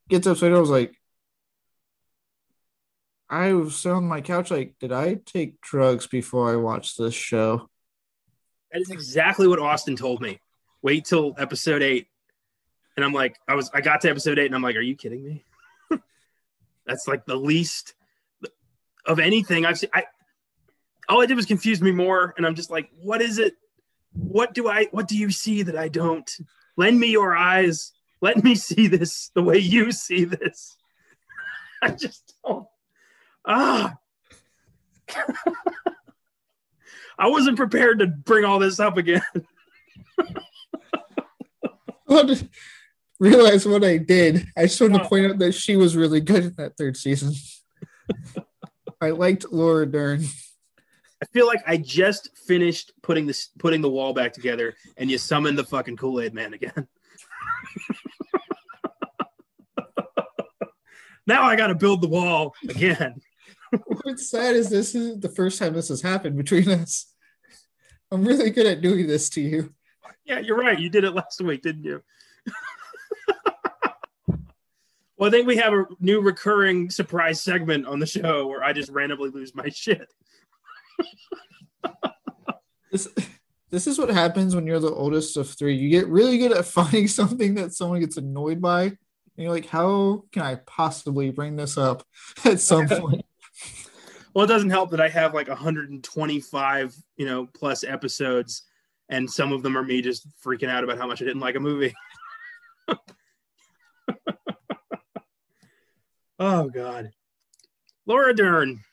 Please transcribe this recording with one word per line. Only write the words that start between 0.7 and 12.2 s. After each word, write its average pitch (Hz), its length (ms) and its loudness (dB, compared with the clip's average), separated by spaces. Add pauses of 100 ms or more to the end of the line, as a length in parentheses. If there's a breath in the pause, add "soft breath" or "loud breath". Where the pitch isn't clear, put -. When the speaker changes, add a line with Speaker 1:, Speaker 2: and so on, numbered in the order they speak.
Speaker 1:
I 180 240 0
was 156 220 0
sitting 180 220 -2
on 180 100 -2
my 156 140 -4
couch 175 280 -4
like, 143 300 -6
"Did 127 140 -8
I 156 220 -2 (100)
take - 360 -6
drugs 131 460 0
before 123 440 -2
I 117 40 0
watched 113 420 -4
this 113 160 -4
show?" 113 540 -2 (1040)
Speaker 2:
That 170 80 -4
is 185 80 -8
exactly 170 600 0
what 180 100 4
Austin 147 380 -2
told 123 240 -4
me. 104 180 -10 (420)
"Wait 147 240 0
till 151 320 0
episode 143 440 -2
eight." 131 260 -2 (880)